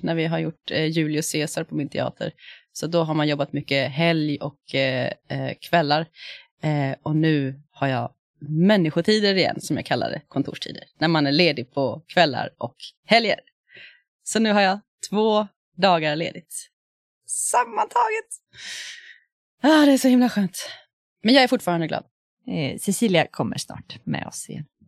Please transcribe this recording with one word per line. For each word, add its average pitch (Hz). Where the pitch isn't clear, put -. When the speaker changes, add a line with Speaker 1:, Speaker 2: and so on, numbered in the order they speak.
Speaker 1:
när 165
vi 160
har 165
gjort, 165
eh, 156
Julius 160
Caesar 156
på 156
min 151
teater. -
Så -
då 165
har 156
man 151
jobbat 143
mycket 139
helg 151
och, -
eh, 131
eh, 135
kvällar. 160
Eh, 147
och 156
nu 147
har 139
jag 120
människotider 185
igen, 180
som -
jag -
kallar 117
det, -
kontorstider. -
När 156
man 156
är 139
ledig 147
på 135
kvällar 151
och -
helger. 226
Så -
nu 220
har 208
jag 196
två 214
dagar 165
ledigt. -
Sammantaget. 453
Ah, 302
det 285
är 262
så 262
himla 247
skönt. -
Men 233
jag 277
är 247
fortfarande 170
glad. 156
Speaker 2:
Eh, 165
Cecilia 196
kommer -
snart -
med -
oss -
igen. 151